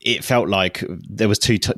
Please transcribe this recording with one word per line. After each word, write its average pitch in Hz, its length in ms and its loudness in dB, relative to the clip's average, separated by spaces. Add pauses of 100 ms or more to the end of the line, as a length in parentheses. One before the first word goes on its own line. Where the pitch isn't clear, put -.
it 113 220 0
felt 87 260 2
like 95 380 0
there 104 400 -2
was 104 120 2
two, 113 180 2
t-, - 200 -2